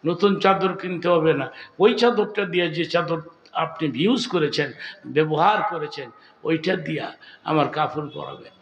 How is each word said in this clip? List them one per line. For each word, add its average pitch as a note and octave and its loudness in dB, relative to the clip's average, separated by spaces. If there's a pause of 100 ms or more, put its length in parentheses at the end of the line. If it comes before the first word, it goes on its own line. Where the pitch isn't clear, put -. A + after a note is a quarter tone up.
নতুন E3+ 2 (120)
চাদর F#3+ 4 (100)
কিনতে F3 -4
হবে D#3+ 4
না, C#3 -2 (340)
ওই G#3+ 6 (100)
চাদরটা G#3 2 (100)
দিয়ে, F3 2
যে E3 -2
চাদর E3 -2 (440)
আপনি D#3+ -4 (180)
ইউজ A#3 2 (120)
করেছেন, D3+ 0 (460)
ব্যবহার D#3 4 (120)
করেছেন, D3 -8 (360)
ওইটা D#3+ 0 (140)
দিয়া D3+ -6 (420)
আমার D3+ 2
কাফন D3+ -2 (100)
পরাবেন। - -14